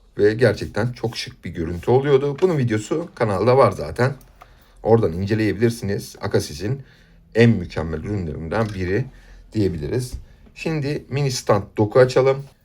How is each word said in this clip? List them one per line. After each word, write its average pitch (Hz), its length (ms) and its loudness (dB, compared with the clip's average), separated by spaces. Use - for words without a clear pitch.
Ve 104 160 4
gerçekten 113 580 0
çok - 240 -8
şık - 280 -12
bir 92 60 -10
görüntü 85 400 -4
oluyordu. 139 520 2
Bunun 180 160 2
videosu 120 560 -2
kanalda 110 420 2
var 117 160 6
zaten. 80 420 -4
Oradan 107 300 4
inceleyebilirsiniz. 101 1080 -2
Akasis'in 104 600 -4
en 117 160 8
mükemmel 82 480 -4
ürünlerinden 90 680 -4
biri 95 360 -4
diyebiliriz. 95 600 -2
Şimdi 147 540 -6
mini 139 220 -2
stand 110 320 0
dock'u 107 220 2
açalım. 135 460 4